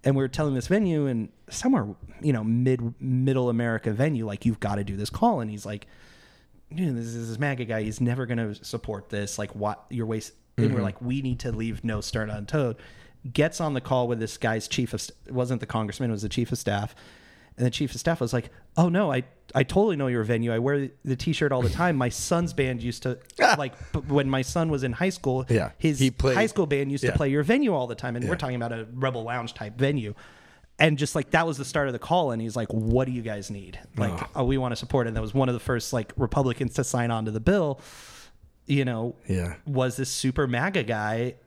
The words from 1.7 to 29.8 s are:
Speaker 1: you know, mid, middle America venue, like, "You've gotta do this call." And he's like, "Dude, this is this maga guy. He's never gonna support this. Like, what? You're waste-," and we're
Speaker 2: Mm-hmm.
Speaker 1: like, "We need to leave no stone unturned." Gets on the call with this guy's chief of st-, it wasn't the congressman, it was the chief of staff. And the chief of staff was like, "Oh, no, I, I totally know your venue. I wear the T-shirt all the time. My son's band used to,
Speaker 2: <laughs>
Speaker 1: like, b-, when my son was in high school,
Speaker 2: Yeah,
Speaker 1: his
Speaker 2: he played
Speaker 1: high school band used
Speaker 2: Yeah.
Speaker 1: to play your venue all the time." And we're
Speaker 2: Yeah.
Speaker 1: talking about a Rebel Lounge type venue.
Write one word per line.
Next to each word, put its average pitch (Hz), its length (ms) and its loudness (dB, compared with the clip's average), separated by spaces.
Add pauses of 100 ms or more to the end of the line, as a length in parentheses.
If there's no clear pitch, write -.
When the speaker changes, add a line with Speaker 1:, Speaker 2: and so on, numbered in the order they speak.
Speaker 1:
you 151 120 2
know, 110 100 2
mid, 120 580 2
middle 131 500 2
America 117 420 0
venue, 120 340 0
like, 101 180 -6
"You've 113 160 4
gotta 101 240 -2
do 98 120 -4
this 104 140 -4
call." 220 300 2
And 107 100 -4
he's 104 140 -10
like, 101 220 -8 (880)
"Dude, 160 220 0
this 117 100 -4
is 117 220 -8
this 113 100 -6
maga 135 260 -2
guy. 110 180 -2
He's 107 180 -4
never 123 260 2
gonna 113 280 -2 (100)
support 107 460 -8
this. 104 280 -4
Like, 104 160 -6
what? 104 360 -4
You're 117 160 -2
waste-," 110 260 -4 (240)
and 113 140 4
we're 107 60 2
Speaker 2:
Mm-hmm. 110 80 2
Speaker 1:
like, 104 180 -4
"We 131 200 -2
need 123 180 -2
to 120 120 -4
leave 113 320 -4
no 110 160 -2
stone 107 300 -4
unturned." 113 460 -2 (560)
Gets 147 280 2
on 151 140 0
the 127 60 0
call 127 280 2
with 120 100 0
this 110 180 -4
guy's 110 300 0
chief - 260 -2
of 107 80 -4
st-, - 160 -12 (100)
it - 60 -12
wasn't 123 280 0
the - 60 -8
congressman, 110 440 -2
it - 20 0
was 104 100 -2
the 107 60 -2
chief 120 220 0
of 127 80 0
staff. 101 360 -2 (640)
And 123 80 2
the 123 40 4
chief 135 240 -4
of 123 60 -8
staff 165 200 0
was 120 120 -2
like, 123 160 0 (300)
"Oh, 175 100 6
no, 170 240 2
I, 131 120 0 (300)
I 135 80 4
totally 190 320 4
know 143 120 0
your 120 180 2
venue. 117 300 0
I 113 40 2
wear 139 300 0 (160)
the 131 120 0
T-shirt - 360 0
all 127 80 2
the 123 80 2
time. 170 280 2
My 123 120 2
son's 170 460 0
band 127 280 -2
used 120 200 -4
to, 123 160 -4 (200)
Speaker 2:
<laughs> 180 200 6
Speaker 1:
like, 139 160 -4 (180)
b-, 160 60 -2 (100)
when 139 220 4
my 135 100 2
son 165 300 0
was 139 140 0
in 123 80 -2
high 185 180 0
school, 131 400 -2
Speaker 2:
Yeah, 104 260 2
Speaker 1:
his 151 220 2
Speaker 2:
he 131 120 6
played 131 280 2
Speaker 1:
high 220 80 6
school 208 200 2
band 139 240 0
used 139 140 -2
Speaker 2:
Yeah. 123 60 2
Speaker 1:
to - 80 0
play 143 100 2
your 143 140 2
venue 226 320 4
all 127 120 0
the 117 80 -6
time." 120 220 -6
And 123 80 -4
we're 139 80 0
Speaker 2:
Yeah. 180 60 0
Speaker 1:
talking 127 180 -4
about 117 160 -4
a 113 220 -8
Rebel 127 300 -2
Lounge 117 280 -6
type 107 240 -10
venue. 127 380 0 (640)